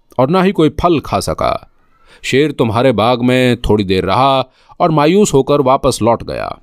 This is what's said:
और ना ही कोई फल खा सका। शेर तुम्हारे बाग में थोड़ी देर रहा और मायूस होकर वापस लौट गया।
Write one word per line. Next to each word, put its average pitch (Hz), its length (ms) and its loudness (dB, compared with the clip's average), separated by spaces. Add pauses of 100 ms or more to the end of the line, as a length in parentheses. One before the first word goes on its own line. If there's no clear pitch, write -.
(200)
और 131 100 0
ना 185 120 0
ही 190 100 2
कोई 170 180 0
फल 175 300 0
खा 104 200 -4
सका। - 520 -4 (500)
शेर 143 300 0
तुम्हारे 104 400 0
बाग 117 300 0
में 123 360 2
थोड़ी 107 260 0
देर 92 220 -2
रहा 131 400 0 (340)
और 175 120 2
मायूस 160 420 2
होकर 143 280 2
वापस 131 400 0
लौट 113 220 2
गया। 52 400 -4